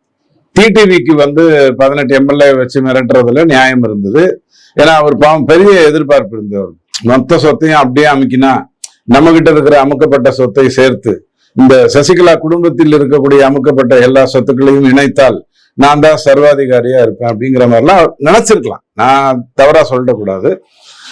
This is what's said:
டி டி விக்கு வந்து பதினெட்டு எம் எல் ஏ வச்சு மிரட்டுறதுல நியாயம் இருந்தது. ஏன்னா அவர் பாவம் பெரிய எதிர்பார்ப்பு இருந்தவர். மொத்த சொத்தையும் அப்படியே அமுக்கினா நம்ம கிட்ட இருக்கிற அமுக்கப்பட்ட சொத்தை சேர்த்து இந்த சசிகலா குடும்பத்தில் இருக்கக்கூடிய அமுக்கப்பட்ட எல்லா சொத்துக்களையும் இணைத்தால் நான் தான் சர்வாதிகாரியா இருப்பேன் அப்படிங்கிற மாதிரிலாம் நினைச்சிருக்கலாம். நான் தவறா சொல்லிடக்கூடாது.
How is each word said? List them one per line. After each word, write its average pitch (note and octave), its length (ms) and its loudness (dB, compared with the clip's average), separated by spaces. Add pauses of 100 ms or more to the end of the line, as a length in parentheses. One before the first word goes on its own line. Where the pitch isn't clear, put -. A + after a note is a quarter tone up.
(520)
டி G#3+ 180 0
டி G#3+ 120 2
விக்கு E3+ 340 0
வந்து D3 600 2
பதினெட்டு C#3 400 0
எம் C#3 140 0
எல் C#3+ 140 0
ஏ C#3 100 4
வச்சு C3 280 -4
மிரட்டுறதுல B2+ 640 0
நியாயம் C3 380 0
இருந்தது. G#2+ 600 -4 (320)
ஏன்னா D#3 180 0
அவர் D3 240 0
பாவம் D3+ 280 0
பெரிய F#3 360 2
எதிர்பார்ப்பு C#3+ 560 0
இருந்தவர். G2+ 360 -10 (300)
மொத்த B2+ 340 0
சொத்தையும் D#3 380 -2
அப்படியே C#3+ 320 0
அமுக்கினா C3 560 -2 (400)
நம்ம D3 280 2
கிட்ட E3 200 2
இருக்கிற D3 340 2
அமுக்கப்பட்ட C#3 440 0
சொத்தை B2+ 400 0
சேர்த்து A#2+ 580 -2 (260)
இந்த C3 400 4
சசிகலா E3 440 2
குடும்பத்தில் D#3+ 560 -2
இருக்கக்கூடிய C#3 460 0
அமுக்கப்பட்ட C3+ 600 0
எல்லா C3 240 2
சொத்துக்களையும் C3+ 580 0
இணைத்தால் C3 640 0 (280)
நான் C#3+ 260 0
தான் D#3 260 2
சர்வாதிகாரியா C3+ 760 0
இருப்பேன் A#2 360 -4
அப்படிங்கிற B2+ 300 -2
மாதிரிலாம் D3 380 2 (140)
நினைச்சிருக்கலாம். F3 640 -2 (100)
நான் C3 600 -2
தவறா D3 360 2
சொல்லிடக்கூடாது. B2 680 -4 (540)